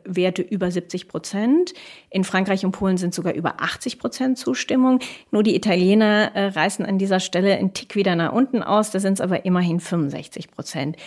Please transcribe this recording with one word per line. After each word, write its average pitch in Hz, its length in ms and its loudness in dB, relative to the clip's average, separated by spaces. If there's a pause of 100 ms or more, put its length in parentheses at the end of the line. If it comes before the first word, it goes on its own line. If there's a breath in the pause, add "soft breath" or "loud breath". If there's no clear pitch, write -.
Werte 180 340 0
über 180 300 -2
siebzig 175 380 -6
Prozent. 254 640 0 (340 loud breath)
In 190 160 0
Frankreich 190 400 0
und 185 80 0
Polen 190 240 0
sind 180 160 -2
sogar 175 220 -2
über - 260 -4
achtzig - 380 -6
Prozent 262 400 -2
Zustimmung. 254 640 2 (300 loud breath)
Nur 208 120 2
die 214 120 4
Italiener, 208 800 4
äh, 196 120 0
reißen 190 400 -2
an 196 120 0
dieser 190 220 2
Stelle 190 360 0
einen 190 180 -2
Tick - 200 -10
wieder 185 220 2
nach 170 160 0
unten 247 300 2
aus. 208 280 2
Da 190 100 -2
sind's 196 200 0
aber 180 240 0
immerhin 180 360 2
fünfundsechzig 160 720 -4
Prozent, 147 460 -8 (100)